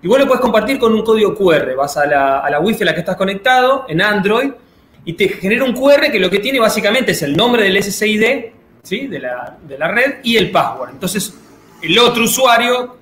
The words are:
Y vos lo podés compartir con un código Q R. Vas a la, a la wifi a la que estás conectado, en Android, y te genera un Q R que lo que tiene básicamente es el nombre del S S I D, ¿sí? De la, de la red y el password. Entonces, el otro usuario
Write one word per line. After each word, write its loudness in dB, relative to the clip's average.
Y -4
vos 4
lo 4
podés 2
compartir 0
con 2
un 0
código 2
Q 2
R. 0
Vas -4
a 0
la, 2
a -2
la 0
wifi 0
a 0
la 0
que -6
estás -6
conectado, 0
en 0
Android, 0
y -8
te 0
genera -2
un -2
Q 2
R 4
que 0
lo 2
que 0
tiene -2
básicamente 0
es -4
el -2
nombre 2
del 2
S -2
S -4
I 0
D, -2
¿sí? -8
De -10
la, -10
de -14
la -2
red 0
y 0
el 2
password. -2
Entonces, -8
el 0
otro 2
usuario 0